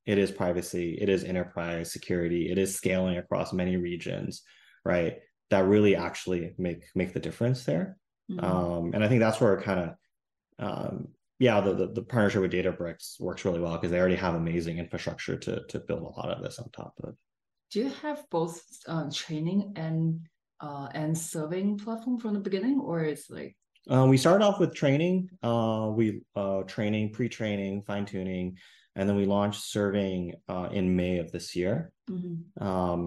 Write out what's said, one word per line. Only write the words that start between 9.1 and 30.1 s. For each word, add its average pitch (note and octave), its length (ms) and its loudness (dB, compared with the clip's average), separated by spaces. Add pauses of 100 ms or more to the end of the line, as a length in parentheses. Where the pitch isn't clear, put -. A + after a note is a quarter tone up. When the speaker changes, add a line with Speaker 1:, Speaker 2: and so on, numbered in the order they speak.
Speaker 1:
that's A2 200 4
where G#2+ 140 6
it F#2+ 100 0
kinda, F2+ 320 -2 (600)
um, - 500 -6 (300)
yeah, A2+ 240 6
the, G2 100 4
the, F#2 220 0
the F#2 80 -4
partnership G2+ 400 2
with F2 100 0
Databricks F2 680 -4
works F2+ 280 -6
really E2+ 120 0
well, E2+ 200 -2
'cause E2+ 120 -2
they F2 80 2
already F#2 180 4
have F2+ 180 0
amazing E2 420 -2
infrastructure - 640 -6
to, - 300 -6
to - 120 -8
build - 220 -6
a - 180 -10
lot - 100 -6
of - 120 -6
this - 160 -10
on - 140 -14
top - 200 -12 (100)
of. - 140 -12 (540)
Speaker 2:
Do G3+ 100 -2
you C4+ 100 -2 (120)
have D4 280 -6
both, E3 320 -4 (240)
uh, D#3+ 240 -4
training E3+ 640 -2
and D#3+ 440 0 (400)
uh, C#3+ 340 -10
and D#3 220 -2
serving F#3 640 -2
platform A3+ 400 -4
from G#3+ 160 -4
the G3+ 60 -2
beginning, G3+ 400 0
or E3 240 -2
it's D3 260 -4
like D3+ 260 -12 (320)
Speaker 1:
Uh, C3 180 6
we C3 180 8
started G3 200 6
off G3+ 160 4
with E3 140 2
training. F3 560 2 (120)
Uh, A2+ 560 2
we, G#2+ 220 2 (160)
uh, G2 260 0 (120)
training, G#2+ 420 0
pre-training, G2+ 680 -2
fine-tuning, F#2 760 -4 (380)
and G2 120 0
then G2+ 80 2
we G2+ 80 2
launched G2+ 380 2
serving, F#2+ 720 -2 (140)